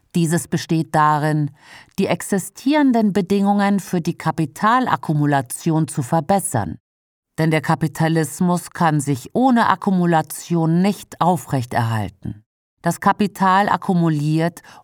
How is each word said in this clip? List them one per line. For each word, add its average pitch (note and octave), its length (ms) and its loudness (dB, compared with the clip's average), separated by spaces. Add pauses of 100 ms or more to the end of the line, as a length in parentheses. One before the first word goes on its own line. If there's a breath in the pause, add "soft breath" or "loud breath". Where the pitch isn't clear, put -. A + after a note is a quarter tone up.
(140 soft breath)
Dieses E3+ 340 0
besteht D#3+ 460 -4
darin, D3+ 560 2 (480 loud breath)
die G3 80 0
existierenden A#3 1040 0
Bedingungen G3+ 680 2
für F3+ 220 -4
die D#3+ 160 -4
Kapitalakkumulation D#3+ 1700 0
zu - 160 -6
verbessern. D3 760 -2 (600)
Denn D#3 120 2
der D#3 100 2
Kapitalismus D#3+ 1120 -2
kann D#3 300 0
sich C#3 340 -4
ohne A#3+ 340 2
Akkumulation E3+ 1120 0
nicht - 400 -2
aufrechterhalten. A#2 1200 -2 (380)
Das E3+ 200 -4
Kapital G3 680 2
akkumuliert, E3 920 0 (220 loud breath)